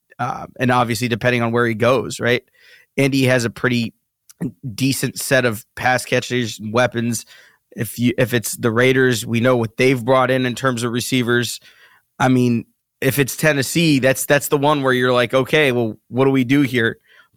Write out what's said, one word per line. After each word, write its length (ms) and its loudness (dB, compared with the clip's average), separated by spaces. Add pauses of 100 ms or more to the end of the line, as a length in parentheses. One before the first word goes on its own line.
(180)
uh, 280 -8 (120)
and 120 0
obviously 380 0
depending 340 0
on 100 -2
where 140 2
he 80 -2
goes, 440 0
right? 240 0 (540)
Andy 280 2
has 200 2
a 60 -2
pretty 420 -2 (840)
decent 440 -2
set 260 0
of 220 -4 (100)
pass 300 0
catchers, 520 -4 (140)
weapons. 540 -2 (500)
If 220 -8
you, 180 2
if 160 0
it's 240 -4
the 140 -2
Raiders, 560 2
we 140 -2
know 180 2
what 180 -4
they've 260 2
brought 280 2
in, 160 0
in 80 -4
terms 280 -2
of 80 -4
receivers. 720 -2 (580)
I 100 2
mean, 360 2 (380)
if 160 0
it's 180 -2
Tennessee, 600 2
that's, 260 0
that's 240 0
the 100 0
one 240 2
where 120 2
you're 180 2
like, 220 0
"Okay, 360 2
well, 280 -2 (100)
what 160 0
do 60 4
we 140 2
do 180 2
here?" 360 0 (380)